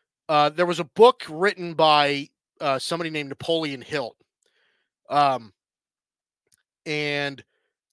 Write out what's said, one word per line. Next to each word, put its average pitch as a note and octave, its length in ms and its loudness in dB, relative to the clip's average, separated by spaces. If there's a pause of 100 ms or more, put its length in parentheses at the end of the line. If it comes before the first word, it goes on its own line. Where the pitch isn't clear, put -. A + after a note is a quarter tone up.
(280)
uh, D3 220 4
there D#3+ 160 0
was F3 140 -2
a F3 40 -4
book A3+ 460 4
written F3 440 -4
by, D3 560 2 (300)
uh, C#3 200 -2
somebody E3 300 -6
named D3 200 -8
Napoleon D3+ 520 -4
Hill. C3 340 -8 (920)
Um, C3 440 0 (1300)
and D3 580 -6 (500)